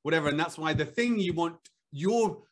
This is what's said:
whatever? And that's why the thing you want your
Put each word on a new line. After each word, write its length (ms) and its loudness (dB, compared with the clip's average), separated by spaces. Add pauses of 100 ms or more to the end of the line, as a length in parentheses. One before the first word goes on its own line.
whatever? 260 2
And 120 0
that's 180 -4
why 160 -2
the 100 0
thing 340 0
you 140 0
want 240 -4 (360)
your 600 0